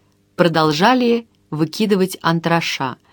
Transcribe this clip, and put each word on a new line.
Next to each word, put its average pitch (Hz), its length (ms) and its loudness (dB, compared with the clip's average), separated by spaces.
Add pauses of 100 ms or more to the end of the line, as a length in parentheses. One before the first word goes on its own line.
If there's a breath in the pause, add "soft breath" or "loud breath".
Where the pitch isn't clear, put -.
(360)
продолжали 185 880 2 (240)
выкидывать 185 720 -2
антраша, 165 760 -2 (160 soft breath)